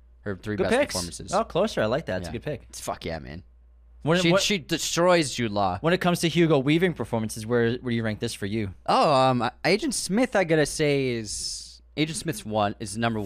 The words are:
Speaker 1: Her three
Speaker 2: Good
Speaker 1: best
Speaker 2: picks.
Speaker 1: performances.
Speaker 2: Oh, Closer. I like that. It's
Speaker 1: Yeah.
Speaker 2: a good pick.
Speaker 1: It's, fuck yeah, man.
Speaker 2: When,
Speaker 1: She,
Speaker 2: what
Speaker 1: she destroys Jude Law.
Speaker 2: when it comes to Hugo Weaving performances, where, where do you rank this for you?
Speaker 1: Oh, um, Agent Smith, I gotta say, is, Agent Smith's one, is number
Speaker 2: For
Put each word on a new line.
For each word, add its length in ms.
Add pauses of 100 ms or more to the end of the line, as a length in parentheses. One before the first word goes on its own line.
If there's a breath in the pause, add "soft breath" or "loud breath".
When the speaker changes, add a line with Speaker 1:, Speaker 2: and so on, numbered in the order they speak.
(220)
Speaker 1:
Her 140
three 220
Speaker 2:
Good 120
Speaker 1:
best 100
Speaker 2:
picks. 140
Speaker 1:
performances. 400
Speaker 2:
Oh, 100
Closer. 380
I 40
like 220
that. 100
It's 80
Speaker 1:
Yeah. 40
Speaker 2:
a 40
good 100
pick. 260
Speaker 1:
It's, 120
fuck 240
yeah, 120
man. 260 (600)
Speaker 2:
When, 180
Speaker 1:
She, 100
Speaker 2:
what 100
Speaker 1:
she 180
destroys 720
Jude 180
Law. 300
Speaker 2:
when 120
it 60
comes 220
to 80
Hugo 300
Weaving 340
performances, 520
where, 280
where 180
do 40
you 80
rank 160
this 140
for 120
you? 280 (120)
Speaker 1:
Oh, 260
um, 380 (160)
Agent 280
Smith, 440
I 80
gotta 200
say, 440
is, 720 (160)
Agent 200
Smith's 280
one, 340
is 180
number 220
Speaker 2:
For 60